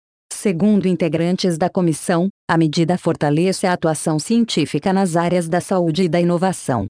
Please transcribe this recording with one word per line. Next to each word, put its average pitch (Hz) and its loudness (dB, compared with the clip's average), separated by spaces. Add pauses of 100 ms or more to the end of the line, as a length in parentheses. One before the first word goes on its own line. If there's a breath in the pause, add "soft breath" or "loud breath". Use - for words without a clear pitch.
(340)
Segundo 196 0
integrantes 170 0
da 180 0
comissão, 175 0 (200)
a 175 2
medida 165 2
fortalece 165 0
a 180 2
atuação 160 -2
científica 190 0
nas 190 0
áreas 170 0
da 170 0
saúde 175 0
e 180 0
da 175 0
inovação. 175 0